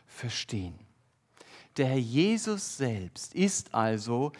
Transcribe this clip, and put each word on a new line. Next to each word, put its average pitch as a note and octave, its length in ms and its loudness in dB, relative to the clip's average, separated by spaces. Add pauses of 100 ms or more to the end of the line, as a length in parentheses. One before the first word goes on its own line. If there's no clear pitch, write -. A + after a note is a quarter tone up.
verstehen. F#2 720 -6 (1000)
Der C3+ 100 4
Herr C3 100 2
Jesus G3 800 2
selbst G#2+ 560 -4
ist - 400 2
also A2+ 680 0